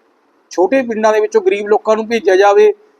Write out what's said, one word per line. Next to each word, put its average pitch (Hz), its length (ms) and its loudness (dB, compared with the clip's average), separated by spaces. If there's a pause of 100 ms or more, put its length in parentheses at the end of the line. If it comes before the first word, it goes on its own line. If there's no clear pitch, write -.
(520)
ਛੋਟੇ 190 300 -2
ਪਿੰਡਾਂ 220 300 -2
ਦੇ 214 80 0
ਵਿੱਚੋਂ 214 220 -2
ਗਰੀਬ 202 260 -2
ਲੋਕਾਂ 220 280 0
ਨੂੰ 220 120 -8
ਭੇਜਿਆ 220 280 0
ਜਾਵੇ 202 360 4 (280)